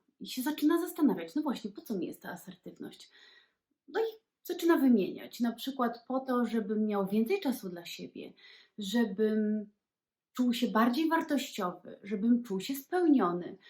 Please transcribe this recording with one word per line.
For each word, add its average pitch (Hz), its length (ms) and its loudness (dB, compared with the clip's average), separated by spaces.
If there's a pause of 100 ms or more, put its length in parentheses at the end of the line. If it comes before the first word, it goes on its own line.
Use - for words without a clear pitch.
(200)
i 190 60 -12
się - 160 -8
zaczyna 302 380 2
zastanawiać: 269 540 0
„No 302 80 0
właśnie, 240 280 -4
po - 120 -16
co 220 120 -6
mi 175 120 -4
jest - 160 -14
ta - 80 -10
asertywność?”. - 800 -16 (800)
No 349 120 -2
i 453 40 0 (400)
zaczyna 339 320 4
wymieniać, 240 640 2
na 233 120 0
przykład 247 560 -6
po 262 120 -2
to, 247 260 0
żebym 214 400 0
miał 202 200 0
więcej 226 340 0
czasu 233 300 -4
dla 175 160 -12
siebie, - 460 -14 (460)
żebym 214 920 0 (600)
czuł 247 200 2
się 233 160 0
bardziej 240 400 2
wartościowy, 254 920 -2
żebym 220 400 2
czuł 190 180 -4
się 277 140 -4
spełniony, 247 840 2 (120)